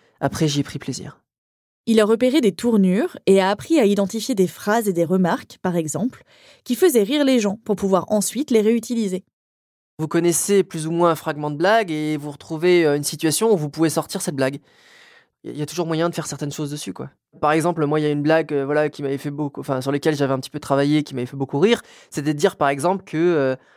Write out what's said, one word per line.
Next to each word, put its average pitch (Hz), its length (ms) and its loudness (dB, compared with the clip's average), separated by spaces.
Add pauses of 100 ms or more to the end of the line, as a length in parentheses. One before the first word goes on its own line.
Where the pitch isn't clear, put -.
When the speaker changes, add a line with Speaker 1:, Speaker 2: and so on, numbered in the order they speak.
(200)
Speaker 1:
après - 280 -2
j'y 143 140 -2
ai - 20 0
pris - 160 -12
plaisir. - 420 -12 (640)
Speaker 2:
Il 220 160 4
a 208 40 4
repéré 247 360 2
des 247 100 4
tournures 208 640 2 (100)
et 190 140 6
a 185 80 2
appris 285 300 0
à 233 60 4
identifier 202 500 -2
des 185 120 2
phrases 208 420 -2
et 185 40 2
des 170 120 0
remarques, 185 560 0
par 175 160 -2
exemple, 165 460 -4 (420)
qui 247 100 -4
faisaient 247 280 4
rire 285 200 0
les 262 160 4
gens 208 240 -2
pour 202 140 -2
pouvoir 190 340 0
ensuite 214 400 -2
les 220 100 4
réutiliser. 220 600 -2 (760)
Speaker 1:
Vous 156 80 -4
connaissez 175 560 2
plus 165 220 -8
ou 160 60 -4
moins 170 180 2
un 160 60 2
fragment 151 340 -6
de 147 60 -6
blague 196 360 2
et 151 260 -4
vous 147 120 -10
retrouvez, 165 560 2
euh, 147 100 4
une 147 80 -2
situation 160 480 0
où 202 60 4
vous 151 140 -4
pouvez 156 180 2
sortir 160 320 -4
cette 160 140 -6
blague. 135 240 -2 (840)
Il 113 60 -14
y 120 40 -10
a, - 20 -14
il 143 40 -8
y 151 40 -6
a - 20 -4
toujours 160 220 -4
moyen 165 220 0
de 165 40 -6
faire 165 140 -6
certaines 143 240 -8
choses 147 180 -6
dessus, 147 240 -10
quoi. - 160 -12 (320)
Par 151 100 2
exemple, 160 340 2
moi, 151 140 2
il 151 40 0
y - 20 0
a 151 60 0
une 147 100 -2
blague, 156 320 2
euh, 139 120 0
voilà, 151 240 0
qui 147 120 -12
m'avait 139 160 -4
fait 143 140 -8
beaucoup, 143 280 -6
enfin, 135 220 -4
sur 139 100 -4
lesquelles 147 240 0
j'avais 135 180 0
un 131 60 -2
petit - 120 -10
peu 151 80 -10
travaillé, 143 440 2
qui 139 120 -12
m'avait 127 100 -4
fait 123 120 -10
beaucoup 139 220 -4
rire, 226 220 4 (300)
c'était 151 220 -2
de 151 40 -6
dire, 185 200 0
par 147 120 2
exemple, 165 360 -2
que, - 120 -8
euh, 156 380 2 (220)